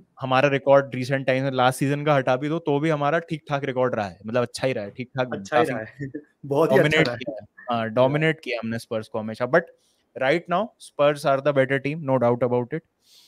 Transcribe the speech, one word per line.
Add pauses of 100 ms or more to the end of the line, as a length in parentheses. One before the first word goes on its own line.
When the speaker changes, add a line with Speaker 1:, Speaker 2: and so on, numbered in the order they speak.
(220)
Speaker 1:
हमारा
रिकॉर्ड
रिसेंट
टाइम
में
लास्ट
सीजन
का
हटा
भी
दो,
तो
भी
हमारा
ठीक-ठाक
रिकॉर्ड
रहा
है,
मतलब
अच्छा
ही
रहा
है,
ठीक-ठाक
Speaker 2:
अच्छा
ही
Speaker 1:
काफी
Speaker 2:
रहा
है। (180)
<laughs>
बहुत
ही
अच्छा
Speaker 1:
डोमिनेट
Speaker 2:
रहा
है।
Speaker 1:
किया
है।
हाँ,
Speaker 2:
या।
Speaker 1:
डोमिनेट
किया
हमने
स्पर्स
को
हमेशा,
but (640)
right (120)
now (140)
Spurs
are
the
better
team,
no
doubt
about
it। (480)